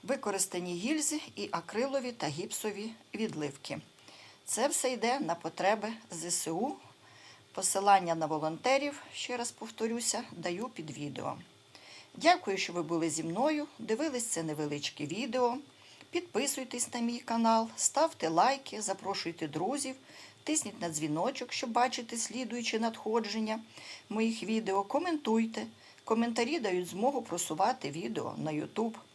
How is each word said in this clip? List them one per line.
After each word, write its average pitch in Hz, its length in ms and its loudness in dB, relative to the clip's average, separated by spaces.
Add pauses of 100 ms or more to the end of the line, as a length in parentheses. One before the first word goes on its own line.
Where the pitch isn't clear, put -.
Використані 185 720 -2
гільзи 302 460 0 (140)
і 202 160 -6
акрилові 247 600 -2
та 233 160 -4
гіпсові 202 640 -4 (220)
відливки. 156 680 -4 (640)
Це 240 220 2
все - 240 2
йде 240 280 2
на 165 160 0
потреби 202 580 0 (180)
З 165 140 -8
С 170 260 -2
У. 233 240 0 (760)
Посилання 190 640 6
на 160 100 0
волонтерів, 165 760 2 (120)
ще - 240 -6
раз 240 140 -4
повторюся, 233 800 -2
даю 180 380 -4
під 156 280 -10
відео. 139 380 -4 (800)
Дякую, 311 420 4
що - 160 -2
ви 175 100 -2
були 165 260 2
зі 156 140 -2
мною, 196 440 0 (120)
дивились 240 460 -2
це - 180 -2
невеличке 147 640 -2
відео. 240 520 0 (540)
Підписуйтесь 262 840 -2
на 240 60 -2
мій 240 200 0
канал, 226 560 4
ставте - 540 2
лайки, 214 520 4
запрошуйте 190 680 -4
друзів, 180 480 -2 (480)
тисніть 302 380 -2
на 170 80 -2
дзвіночок, 160 640 0
щоб 254 160 -4
бачити 240 480 2
слідуючі 233 640 -2
надходження 220 800 0 (500)
моїх 226 340 0
відео. 196 400 2
Коментуйте. 226 840 2 (360)
Коментарі 233 560 2
дають 180 280 0
змогу 190 340 0
просувати 175 720 0
відео 170 460 -4
на 147 140 -2
YouTube. 220 440 -2 (200)